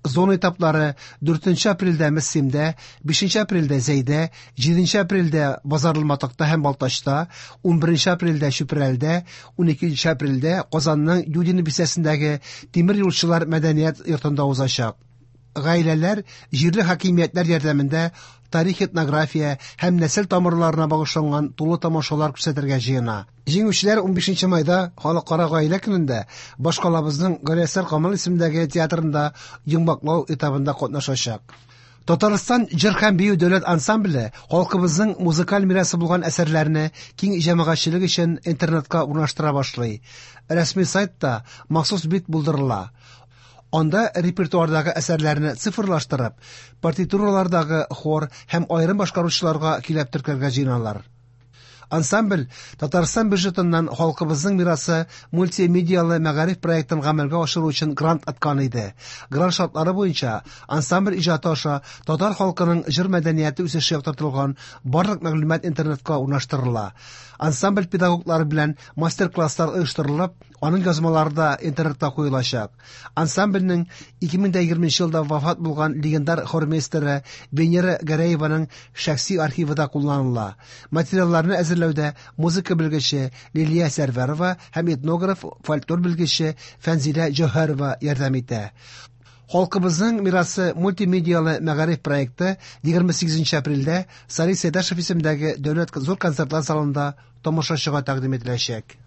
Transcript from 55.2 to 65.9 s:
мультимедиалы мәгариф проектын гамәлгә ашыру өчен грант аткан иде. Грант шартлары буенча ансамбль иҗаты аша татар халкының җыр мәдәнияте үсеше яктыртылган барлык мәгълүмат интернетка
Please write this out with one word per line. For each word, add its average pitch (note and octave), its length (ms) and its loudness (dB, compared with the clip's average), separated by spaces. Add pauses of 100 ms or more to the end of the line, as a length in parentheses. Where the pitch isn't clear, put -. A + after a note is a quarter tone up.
мультимедиалы F3 880 2
мәгариф D#3+ 440 0
проектын D#3+ 400 0
гамәлгә D3+ 400 0
ашыру D#3+ 280 0
өчен D3+ 240 -2
грант D#3+ 320 0
аткан C#3+ 380 -2
иде. A2+ 300 -4 (360)
Грант E3 240 2
шартлары E3 380 0
буенча D#3 480 -2 (260)
ансамбль F3+ 520 0
иҗаты D#3+ 340 0
аша C#3+ 300 -4 (240)
татар F#3 280 0
халкының E3+ 540 0
җыр F3 240 0
мәдәнияте D#3+ 500 0
үсеше D#3 360 -2
яктыртылган C#3 580 -4 (260)
барлык E3+ 400 0
мәгълүмат D#3+ 440 0
интернетка D3+ 520 -2